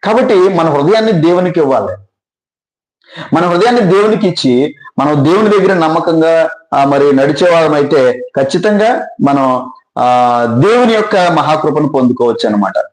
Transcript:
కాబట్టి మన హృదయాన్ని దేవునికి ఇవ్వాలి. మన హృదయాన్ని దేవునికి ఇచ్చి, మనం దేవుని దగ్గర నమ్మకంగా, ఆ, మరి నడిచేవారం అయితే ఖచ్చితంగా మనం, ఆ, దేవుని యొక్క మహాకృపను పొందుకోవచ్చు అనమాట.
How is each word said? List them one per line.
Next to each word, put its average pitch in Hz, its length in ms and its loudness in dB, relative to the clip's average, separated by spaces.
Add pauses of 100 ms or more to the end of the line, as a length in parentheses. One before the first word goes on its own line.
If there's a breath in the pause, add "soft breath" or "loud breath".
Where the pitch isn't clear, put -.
కాబట్టి 240 300 0
మన 180 360 2
హృదయాన్ని 196 420 0
దేవునికి 175 480 0
ఇవ్వాలి. 117 380 -2 (1400 loud breath)
మన 170 100 0
హృదయాన్ని 214 360 2
దేవునికి 208 460 2
ఇచ్చి, 135 480 -2 (240 loud breath)
మనం 143 260 0
దేవుని 208 240 2
దగ్గర 190 240 2
నమ్మకంగా, 165 760 0 (240)
ఆ, 127 100 2
మరి 139 320 2
నడిచేవారం 156 580 2
అయితే 135 480 0 (180)
ఖచ్చితంగా 208 680 -2 (140)
మనం, 131 500 -2 (260 loud breath)
ఆ, 123 480 0 (220)
దేవుని 233 260 2
యొక్క 214 240 -2
మహాకృపను 156 720 0
పొందుకోవచ్చు 120 600 -2
అనమాట. 101 280 -2 (160)